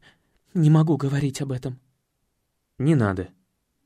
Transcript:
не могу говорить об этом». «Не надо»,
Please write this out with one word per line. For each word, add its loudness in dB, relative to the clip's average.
не 4
могу 4
говорить -4
об -8
этом». -10
«Не 2
надо», 0